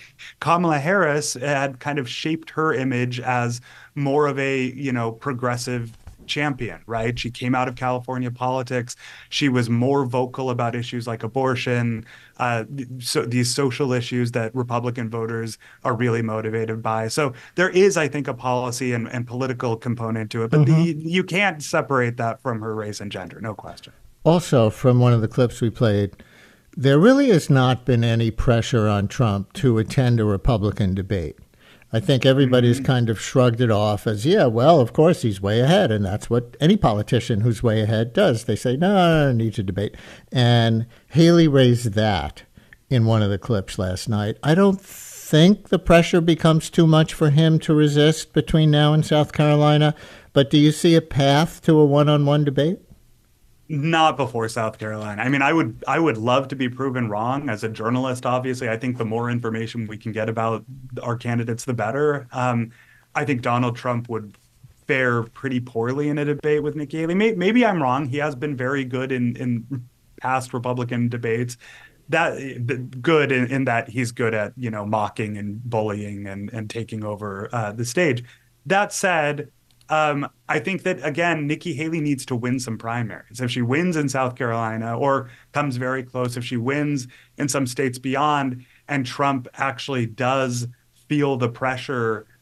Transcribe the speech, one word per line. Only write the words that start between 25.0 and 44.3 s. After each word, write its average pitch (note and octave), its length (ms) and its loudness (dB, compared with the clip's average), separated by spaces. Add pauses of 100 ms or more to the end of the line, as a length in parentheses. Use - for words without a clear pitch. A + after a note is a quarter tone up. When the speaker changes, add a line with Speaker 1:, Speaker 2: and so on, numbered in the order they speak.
Speaker 2:
of A2+ 80 4
the A2 80 0
clips B2 320 0
we A#2 80 2
played, G2+ 420 0 (640)
there C#3 240 4
really C4 300 6
has E3+ 200 4
not B2+ 360 4
been A#2 180 2
any A#2 260 2
pressure A2+ 560 2
on G2+ 220 2
Trump G2+ 460 -2
to A#2+ 240 2
attend A#2+ 420 2
a G#2+ 60 2
Republican G2+ 680 0
debate. F#2+ 440 -4 (560)
I A2+ 80 0
think C3+ 240 2
everybody's B2+ 520 6
Speaker 1:
Mm-hmm. C3+ 80 -6
Speaker 2:
kind A#2+ 240 2
of G#2+ 120 -2
shrugged B2 400 2
it A#2 100 2
off G#2 340 2
as, G#2+ 200 -2
"Yeah, F3 220 4
well, C3 340 6
of A2 100 0
course D#3+ 300 4
he's G2+ 180 -2
way G2+ 220 0
ahead." E3+ 300 4
And G#2+ 120 0
that's G2 260 -4
what A#2+ 300 -2
any E3+ 160 4
politician A2 640 0
who's A2+ 240 0
way A2 180 2
ahead A2+ 300 0
does. F3 320 2
They G#2+ 140 -2
say, B2 180 -2
"No, F#3 220 2
I D#3+ 300 4
don't B2 100 2
need A2+ 160 -2
to G#2 100 -4
debate." G2+ 320 -4 (340)
And A#2 560 4 (220)
Haley E3 400 6
raised B2 460 4
that G2 500 0 (460)
in A#2+ 160 2
one A2 180 4
of G2 60 0
the G2+ 80 0
clips - 420 -4
last F#2 300 -4
night. G#2 340 -2